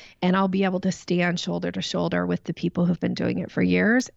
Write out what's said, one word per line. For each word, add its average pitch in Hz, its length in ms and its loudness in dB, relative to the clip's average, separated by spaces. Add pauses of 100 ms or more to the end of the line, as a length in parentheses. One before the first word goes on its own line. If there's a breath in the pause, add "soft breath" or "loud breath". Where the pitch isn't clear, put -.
(220 loud breath)
and 180 160 4
I'll 196 100 4
be 190 160 2
able 185 180 0
to 190 100 0
stand 175 480 0
shoulder 175 320 -4
to 185 100 -6
shoulder 175 440 -2
with 175 200 -2
the 175 80 -4
people 175 320 -2
who've 170 140 0
been 180 140 -2
doing - 260 -2
it - 120 -8
for 185 100 -2
years 185 560 2